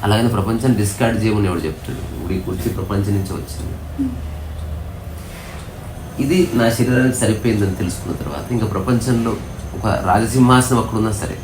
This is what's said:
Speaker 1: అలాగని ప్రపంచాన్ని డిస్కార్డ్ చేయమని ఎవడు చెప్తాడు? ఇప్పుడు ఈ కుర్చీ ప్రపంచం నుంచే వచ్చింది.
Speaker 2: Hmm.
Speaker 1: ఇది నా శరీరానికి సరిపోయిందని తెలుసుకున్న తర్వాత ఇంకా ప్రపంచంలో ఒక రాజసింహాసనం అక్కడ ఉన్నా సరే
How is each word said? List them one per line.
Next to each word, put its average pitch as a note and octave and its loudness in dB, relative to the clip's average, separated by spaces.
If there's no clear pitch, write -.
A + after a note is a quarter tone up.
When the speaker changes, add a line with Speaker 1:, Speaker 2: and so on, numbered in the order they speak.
Speaker 1:
అలాగని A2 2
ప్రపంచాన్ని A2+ 2
డిస్కార్డ్ G#2+ 0
చేయమని G#2 2
ఎవడు D#2+ 0
చెప్తాడు? - -6
ఇప్పుడు F2+ -6
ఈ F#2 0
కుర్చీ F#2 -4
ప్రపంచం G2 0
నుంచే F#2+ -2
వచ్చింది. - -8
Speaker 2:
Hmm. C4 0
Speaker 1:
ఇది E3+ 4
నా A#2 4
శరీరానికి B2+ 4
సరిపోయిందని G#2+ 2
తెలుసుకున్న F2+ -4
తర్వాత D2 -6
ఇంకా A2 0
ప్రపంచంలో A2+ 0
ఒక - -4
రాజసింహాసనం B2 4
అక్కడ A#2 -2
ఉన్నా A2 2
సరే - -6